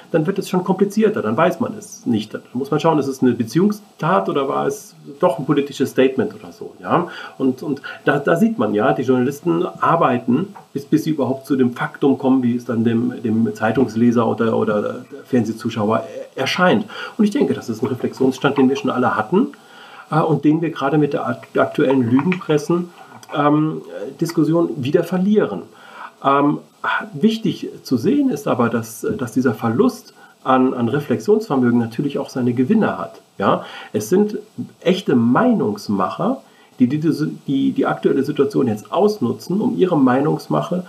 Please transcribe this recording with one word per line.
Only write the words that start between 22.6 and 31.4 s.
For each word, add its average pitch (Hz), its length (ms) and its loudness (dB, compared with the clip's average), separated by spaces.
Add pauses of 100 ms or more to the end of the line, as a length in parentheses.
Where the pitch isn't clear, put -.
ähm, 151 480 2 (380)
Diskussion 165 560 2
wieder 151 280 2
verlieren. 190 580 0 (640)
Ähm, 139 340 2 (540)
wichtig 208 560 0 (140)
zu - 140 -2
sehen 254 340 0
ist - 180 -6
aber, 123 200 0
dass, - 380 -6 (120)
dass 120 140 -8
dieser 127 220 0
Verlust 127 600 -2 (280)
an, 131 320 2
an 120 140 -2
Reflexionsvermögen 135 880 0